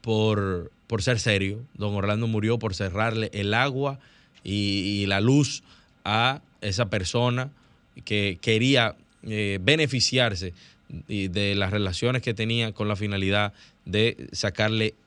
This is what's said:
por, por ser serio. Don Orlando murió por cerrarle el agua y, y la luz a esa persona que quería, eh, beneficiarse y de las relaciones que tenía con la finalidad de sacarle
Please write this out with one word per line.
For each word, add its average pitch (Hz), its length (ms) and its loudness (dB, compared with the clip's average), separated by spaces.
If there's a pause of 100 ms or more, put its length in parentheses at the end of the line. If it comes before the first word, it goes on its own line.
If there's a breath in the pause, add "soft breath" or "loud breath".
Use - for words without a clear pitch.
por, 104 720 0 (160)
por 110 140 -2
ser 120 180 0
serio. 101 400 0 (140)
Don 104 200 -4
Orlando 104 320 0
murió 113 320 0
por 110 160 -4
cerrarle 107 580 -2
el 101 220 -2
agua 135 460 0 (420 soft breath)
y, 101 600 0
y 101 40 0
la 98 140 2
luz 135 420 4 (420 loud breath)
a 123 360 0 (220)
esa 104 260 0
persona 120 640 0 (540 soft breath)
que 101 360 -2
quería, 117 560 4 (280)
eh, 104 360 -2
beneficiarse 120 960 2 (540 loud breath)
y 98 200 -4
de 101 260 0
las 98 160 0
relaciones 107 520 0
que 123 120 -2
tenía 113 380 -2
con 104 160 -4
la 104 80 0
finalidad 101 560 0 (320 loud breath)
de 104 480 0
sacarle 110 600 0 (120)